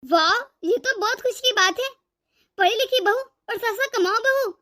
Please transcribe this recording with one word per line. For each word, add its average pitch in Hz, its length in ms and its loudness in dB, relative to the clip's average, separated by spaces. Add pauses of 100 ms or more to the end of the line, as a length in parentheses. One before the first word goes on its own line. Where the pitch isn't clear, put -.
वाह, 330 360 2 (240)
ये 370 140 0
तो 508 220 -4
बहुत 466 220 -4
खुशी 494 200 -4
की 508 100 0
बात 381 280 2
है। 523 100 -4 (680)
पढ़ी 359 180 2
लिखी 508 240 0
बहू 403 160 2
और 508 420 -8
ससा 466 280 -4
कमाओ 453 340 0
बहू 523 320 0 (100)